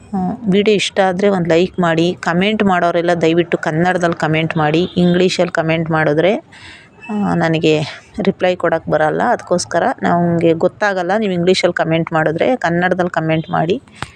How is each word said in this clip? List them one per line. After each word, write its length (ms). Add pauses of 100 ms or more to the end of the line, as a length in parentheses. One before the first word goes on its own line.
(140)
ಆ, 40 (320)
ವಿಡಿಯೋ 260
ಇಷ್ಟ 240
ಆದರೆ 300
ಒಂದು 200
ಲೈಕ್ 300
ಮಾಡಿ. 340
ಕಾಮೆಂಟ್ 500
ಮಾಡೋರೆಲ್ಲ 500
ದಯವಿಟ್ಟು 440
ಕನ್ನಡದಲ್ಲಿ 600
ಕಾಮೆಂಟ್ 380
ಮಾಡಿ, 260 (140)
ಇಂಗ್ಲೀಷಲ್ಲಿ 540
ಕಾಮೆಂಟ್ 400
ಮಾಡಿದ್ರೆ, 440 (760)
ಆ, 260
ನನಗೆ 460 (380)
ರಿಪ್ಲೈ 360
ಕೊಡೋಕ್ಕೆ 360
ಬರಲ್ಲ. 320
ಅದಕ್ಕೋಸ್ಕರ 600 (200)
ನಮಗೆ 500
ಗೊತ್ತಾಗಲ್ಲ 640
ನೀವು 160
ಇಂಗ್ಲೀಷಲ್ಲಿ 400
ಕಾಮೆಂಟ್ 400
ಮಾಡಿದ್ರೆ. 420
ಕನ್ನಡದಲ್ಲಿ 540
ಕಾಮೆಂಟ್ 400
ಮಾಡಿ. 320 (340)